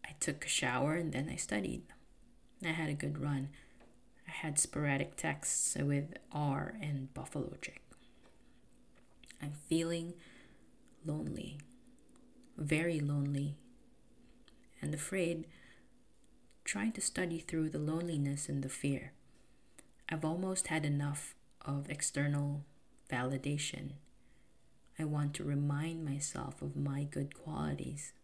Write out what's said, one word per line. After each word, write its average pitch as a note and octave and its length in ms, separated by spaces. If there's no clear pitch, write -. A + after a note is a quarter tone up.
I - 140
took - 260
a - 40
shower C3+ 460
and E3+ 180
then C#3 180
I - 60
studied. - 460
I E3 40
had D#3+ 200
a D3 60
good D3 280
run. C#3+ 280
I E3 60
had D3 260
sporadic C#3+ 580
texts - 640
with C#3+ 360
R D3 480
and C#3 340
Buffalo - 480
Chick. - 200
I'm D3 100
feeling E3 460
lonely, D3+ 520
very D#3 440
lonely, C#3+ 560
and D3 120
afraid, E3+ 520
trying G#3+ 280
to - 80
study E3+ 380
through D#3+ 300
the D3+ 100
loneliness D3+ 680
and C#3+ 140
the C3+ 60
fear. C#3 440
I've D#3+ 160
almost F#3 440
had D#3 160
enough D3 500
of C#3+ 280
external C#3+ 720
validation. C#3 800
I D#3+ 40
want D3 300
to - 100
remind C#3+ 600
myself C#3+ 560
of C#3+ 160
my C#3+ 280
good C#3+ 300
qualities. D3 800